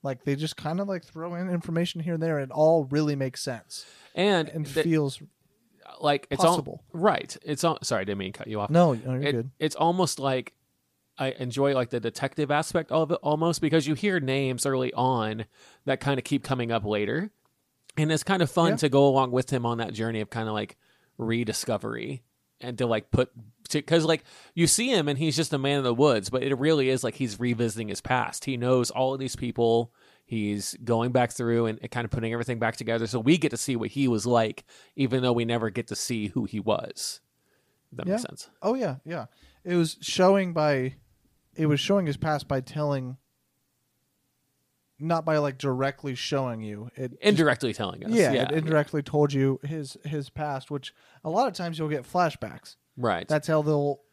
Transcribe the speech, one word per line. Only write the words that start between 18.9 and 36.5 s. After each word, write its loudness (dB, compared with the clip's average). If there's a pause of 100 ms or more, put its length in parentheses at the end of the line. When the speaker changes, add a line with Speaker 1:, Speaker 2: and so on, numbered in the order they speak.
Speaker 2:
go 6
along 4
with 0
him -2
on 0
that -4
journey -2
of -4
kinda, -4
like, -6 (400)
rediscovery -4 (380)
and -10
to, 0
like, 0
put 2 (400)
to, 0
'cause, 4
like, 0 (300)
you 4
see 2
him 2
and 0
he's 0
just 0
a 0
man 2
in 0
the 2
woods, 4
but 0
it 0
really 4
is 2
like -2
he's -4
revisiting 0
his -6
past. -2
He -4
knows 2
all 0
of -8
these -6
people. 2 (320)
He's -4 (100)
going 0
back 2
through 0
and, -4
and -12
kind -4
of -6
putting -2
everything -4
back -2
together. -2
So -2
we 4
get 0
to -8
see -4
what -4
he 0
was 2
like, 2 (320)
even 0
though 2
we 2
never -2
get -6
to -6
see -4
who -4
he -6